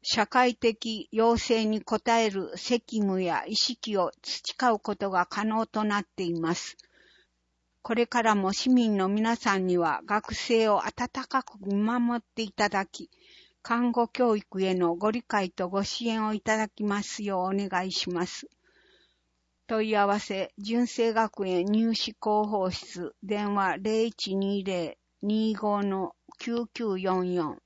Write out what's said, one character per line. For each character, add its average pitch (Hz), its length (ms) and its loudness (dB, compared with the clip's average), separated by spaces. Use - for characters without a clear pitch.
社 214 240 2
会 247 260 4
的 220 580 -2
要 226 240 4
請 226 300 2
に 214 180 2
応 226 280 0
え 226 180 4
る 190 280 -4
責 226 420 -2
務 190 240 2
や 175 240 -2
意 214 80 -6
識 220 420 -2
を 175 140 0
培 - 520 0
う 208 60 0
こ 208 160 -4
と 196 140 -4
が 180 160 2
可 208 200 -4
能 220 200 0
と 214 180 -2
な 208 180 2
っ - 40 -6
て - 180 -8
い 170 160 -2
ま 165 140 0
す。 - 240 -8
こ 233 140 -4
れ 233 100 4
か 240 180 0
ら 220 120 6
も 196 160 2
市 - 180 -2
民 233 280 6
の 190 100 2
皆 214 280 2
さ 208 200 0
ん 185 100 0
に 180 120 2
は、 160 280 0
学 208 300 -4
生 226 320 2
を 202 180 2
温 - 240 -6
か 262 160 0
く - 220 -18
見 196 100 0
守 240 440 0
っ - 20 -12
て - 200 -10
い 214 100 -6
た 208 180 0
だ 196 160 0
き、 - 240 -16
看 240 280 0
護 233 160 2
教 240 280 2
育 196 260 -6
へ 190 140 2
の 175 200 2
ご 208 160 0
理 233 120 -4
解 196 260 0
と 180 200 -4
ご 196 140 0
支 233 240 -4
援 220 200 0
を 214 60 -2
い 208 80 -4
た 220 160 0
だ 220 100 -2
き - 160 -8
ま 208 200 -2
す - 200 -10
よ 196 160 -2
う 180 60 0
お 190 80 -2
願 190 340 -2
い 185 40 -6
し - 180 -4
ま 175 160 -2
す。 - 220 -12
問 220 220 -2
い 214 60 0
合 202 120 4
わ 202 120 2
せ、 196 380 -6
純 226 300 0
正 226 260 0
学 214 340 0
園 180 180 2
入 226 280 2
試 220 280 -4
広 208 280 0
報 190 200 0
室、 - 540 -10
電 208 320 -2
話 190 220 0
零 220 280 0
一 202 300 -4
二 196 280 0
零 180 340 -4
二 214 340 0
五 202 260 -2
の 190 340 -2
九 233 360 -4
九 202 260 -2
四 185 340 0
四。 156 320 -2